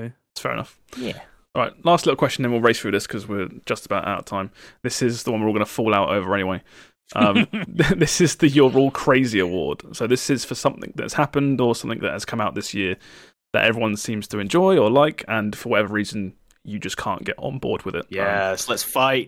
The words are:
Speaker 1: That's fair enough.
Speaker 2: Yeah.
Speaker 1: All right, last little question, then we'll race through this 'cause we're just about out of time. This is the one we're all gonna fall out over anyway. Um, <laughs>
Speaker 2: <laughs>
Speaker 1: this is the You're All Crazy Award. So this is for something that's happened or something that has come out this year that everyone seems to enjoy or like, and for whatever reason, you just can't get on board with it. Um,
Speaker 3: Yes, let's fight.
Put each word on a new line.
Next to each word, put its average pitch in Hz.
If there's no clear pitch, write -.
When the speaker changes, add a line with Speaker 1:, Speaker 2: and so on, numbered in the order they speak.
Speaker 1:
That's -
fair 127
enough. -
Speaker 2:
Yeah. 247
Speaker 1:
All 123
right, -
last 170
little 151
question, 135
then 120
we'll 117
race 117
through 104
this 101
'cause 101
we're 101
just -
about 95
out 95
of -
time. 98
This -
is 120
the 127
one 110
we're 107
all 107
gonna 104
fall 110
out 98
over 92
anyway. 95
Um, 104
<laughs> 208
Speaker 2:
<laughs> -
Speaker 1:
this 170
is 165
the 165
You're 135
All 135
Crazy 127
Award. 85
So 117
this 120
is 135
for 127
something -
that's -
happened 139
or 120
something 113
that 87
has 98
come -
out 104
this -
year 95
that 107
everyone 110
seems 107
to 107
enjoy 175
or 110
like, 147
and 104
for -
whatever 104
reason, 104
you 101
just -
can't -
get -
on 135
board -
with 95
it. -
Um, -
Speaker 3:
Yes, 98
let's 117
fight. 131